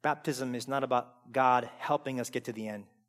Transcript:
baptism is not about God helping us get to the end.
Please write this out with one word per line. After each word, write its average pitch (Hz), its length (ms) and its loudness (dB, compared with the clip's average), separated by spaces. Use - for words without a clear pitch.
baptism 135 520 -2
is 117 120 -6
not 135 180 -2
about 123 480 -2
God 127 360 4
helping 135 400 -2
us 117 120 -4
get 120 140 -4
to 123 80 -6
the 110 160 -6
end. 104 160 -10